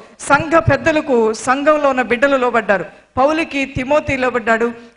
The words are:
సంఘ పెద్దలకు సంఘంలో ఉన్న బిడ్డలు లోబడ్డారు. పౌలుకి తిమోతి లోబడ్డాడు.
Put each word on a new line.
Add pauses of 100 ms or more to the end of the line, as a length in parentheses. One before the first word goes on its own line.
(200)
సంఘ
పెద్దలకు
సంఘంలో
ఉన్న
బిడ్డలు
లోబడ్డారు. (120)
పౌలుకి
తిమోతి
లోబడ్డాడు. (240)